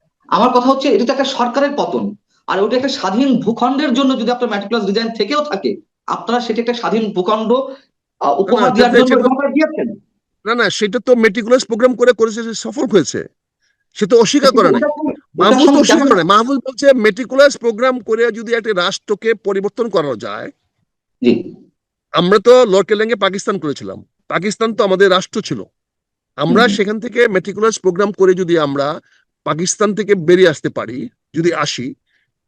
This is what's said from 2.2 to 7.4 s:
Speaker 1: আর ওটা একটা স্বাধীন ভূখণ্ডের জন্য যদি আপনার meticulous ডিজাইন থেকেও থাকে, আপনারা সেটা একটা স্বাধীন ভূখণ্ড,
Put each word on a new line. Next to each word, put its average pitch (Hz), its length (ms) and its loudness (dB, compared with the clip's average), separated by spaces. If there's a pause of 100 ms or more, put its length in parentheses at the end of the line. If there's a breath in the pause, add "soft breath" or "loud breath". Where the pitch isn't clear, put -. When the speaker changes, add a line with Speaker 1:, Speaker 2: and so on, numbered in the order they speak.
Speaker 1:
আর 180 140 -2
ওটা 220 160 0
একটা 262 120 -2
স্বাধীন 233 520 0
ভূখণ্ডের 262 540 -2
জন্য 262 260 0
যদি 226 100 -2
আপনার 247 200 -2
meticulous 202 360 -4
ডিজাইন 214 300 -2
থেকেও 285 280 -2
থাকে, - 360 -6 (260)
আপনারা 233 340 -4
সেটা 226 200 -4
একটা 240 140 -2
স্বাধীন 208 380 -4
ভূখণ্ড, 214 400 -2